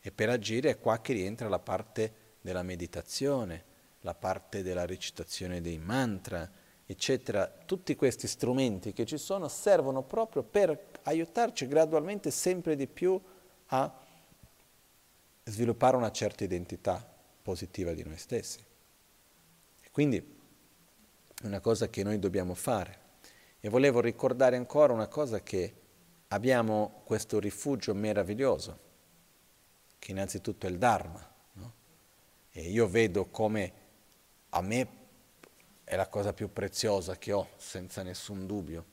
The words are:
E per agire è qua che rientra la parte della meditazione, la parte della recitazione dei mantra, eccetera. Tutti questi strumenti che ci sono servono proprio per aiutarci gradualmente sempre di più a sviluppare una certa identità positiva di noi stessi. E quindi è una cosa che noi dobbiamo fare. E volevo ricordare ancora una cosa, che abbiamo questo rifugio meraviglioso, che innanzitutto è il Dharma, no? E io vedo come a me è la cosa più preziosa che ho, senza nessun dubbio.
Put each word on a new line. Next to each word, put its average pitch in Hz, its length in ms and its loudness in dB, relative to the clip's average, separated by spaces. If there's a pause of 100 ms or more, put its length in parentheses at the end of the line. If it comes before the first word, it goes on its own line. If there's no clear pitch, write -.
E 95 100 -10
per 113 200 0
agire 117 400 0
è 113 80 0
qua 113 220 2
che - 120 -4
rientra 107 380 -2
la 92 80 2
parte 110 560 -4 (260)
della 92 220 -4
meditazione, 90 1000 -4 (360)
la 87 140 -6
parte - 480 -4
della 90 240 -2
recitazione 90 720 -8
dei 85 160 -4
mantra, 95 760 -4 (360)
eccetera. 101 600 0
Tutti - 480 -4
questi - 320 2
strumenti 117 680 0
che 117 100 0
ci 147 140 -6
sono 185 300 -4
servono 135 540 4
proprio 214 400 -2
per - 600 2
aiutarci 165 680 0
gradualmente 160 600 4
sempre 170 440 0
di 139 120 -2
più 185 340 0 (460)
a 135 340 0 (1400)
sviluppare 117 520 4
una 113 160 0
certa 107 320 -2
identità 90 600 -4 (380)
positiva 90 500 -4
di 82 120 -6
noi 80 120 -12
stessi. - 480 -6 (1160)
E - 100 -20
quindi 139 280 2
è - 1300 -16
una 98 140 -4
cosa 110 280 2
che - 140 -4
noi 104 160 0
dobbiamo 92 360 0
fare. 95 460 -2 (580)
E 107 100 -6
volevo 127 320 6
ricordare 123 560 4
ancora 131 360 4
una 110 140 0
cosa, 120 360 -4
che 92 320 -4 (540)
abbiamo 110 760 2
questo 110 340 0
rifugio 104 560 -2
meraviglioso, 101 840 0 (1200)
che - 120 -14
innanzitutto 98 560 -6
è 92 40 -2
il 90 80 -4
Dharma, 90 540 0 (200)
no? 98 220 -16 (760)
E 85 200 -10
io 110 180 4
vedo 98 380 4
come 107 460 -2 (800)
a - 100 0
me 107 400 -2 (840)
è - 120 -4
la 95 120 0
cosa 101 240 -2
più 104 200 -6
preziosa 95 680 -2
che - 140 -4
ho, 98 240 0
senza 92 460 -10
nessun 95 440 -8
dubbio. 82 460 -6